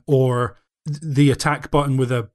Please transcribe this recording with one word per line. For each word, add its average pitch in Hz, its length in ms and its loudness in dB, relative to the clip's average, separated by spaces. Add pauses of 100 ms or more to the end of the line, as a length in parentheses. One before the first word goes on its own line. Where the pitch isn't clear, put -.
or 127 500 0 (300)
th-, 147 140 -8
the 143 300 2
attack 147 400 -4
button 143 260 0
with 127 140 -2
a 117 240 -4